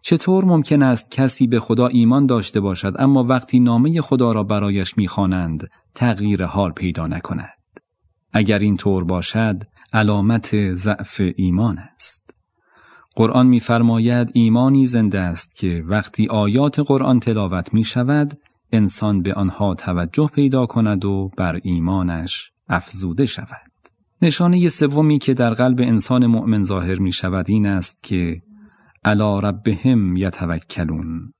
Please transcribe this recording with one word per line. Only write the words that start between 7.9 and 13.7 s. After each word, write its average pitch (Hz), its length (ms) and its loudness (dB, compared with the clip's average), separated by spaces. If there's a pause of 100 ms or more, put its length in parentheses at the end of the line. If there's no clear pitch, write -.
اگر 107 260 2
این 101 180 2
طور 92 280 0
باشد، 92 580 -2 (320)
علامت 104 800 0
ضعف 101 480 -4 (140)
ایمان 95 420 0
است. - 520 -16 (840)
قرآن 117 300 4
می‌فرماید 117 840 2